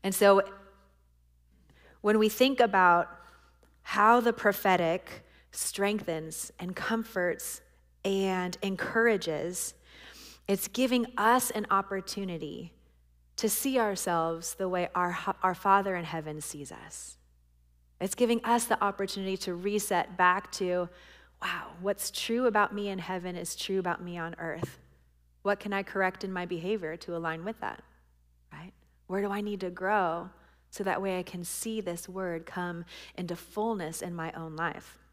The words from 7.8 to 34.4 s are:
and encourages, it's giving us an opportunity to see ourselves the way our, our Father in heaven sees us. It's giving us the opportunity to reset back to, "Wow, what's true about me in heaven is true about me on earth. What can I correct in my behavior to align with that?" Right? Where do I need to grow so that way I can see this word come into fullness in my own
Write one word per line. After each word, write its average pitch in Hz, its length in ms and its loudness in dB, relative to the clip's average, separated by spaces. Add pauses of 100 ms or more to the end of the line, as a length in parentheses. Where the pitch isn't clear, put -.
and 190 580 0
encourages, 190 1120 0 (720)
it's 196 220 0
giving 247 380 2 (120)
us 247 320 4
an 208 220 -4
opportunity 190 1000 -4 (600)
to - 140 0
see 262 320 2
ourselves 170 760 0
the 190 140 -2
way 180 260 0
our, 175 240 0 (240)
our 185 140 2
Father 196 400 4
in 170 80 -4
heaven 156 360 -6
sees 143 300 -10
us. - 460 -16 (840)
It's 190 140 -2
giving 233 300 2
us 233 220 2
the - 140 0
opportunity 196 580 -2
to 185 180 -4
reset 196 600 0
back 180 360 4
to, 180 360 -2 (540)
"Wow, 175 380 -6
what's - 320 -4
true 240 340 0
about 208 260 4
me 202 180 -4
in 190 100 -6
heaven 180 340 -6
is 175 220 -8
true 190 240 -2
about 175 200 -2
me 175 160 -8
on 165 220 -8
earth. - 400 -8 (640)
What 202 160 0
can 202 140 -6
I 196 100 -2
correct 190 400 0
in 190 100 -6
my 180 140 -4
behavior 175 520 -4
to 170 180 -6
align 165 280 -4
with 226 140 -8
that?" - 240 -8 (680)
Right? 160 200 -16 (360)
Where 190 120 -2
do 202 120 -2
I 208 80 -2
need 208 220 -4
to 185 80 -4
grow 185 600 0 (420)
so 202 120 -6
that 190 180 0
way 190 160 -2
I 180 60 -4
can 180 180 -10
see 220 380 -6
this 175 280 -6
word 180 380 -6
come 175 380 -6 (320)
into 175 180 -6
fullness 196 680 -4
in 175 120 -6
my 165 180 -6
own 160 220 -10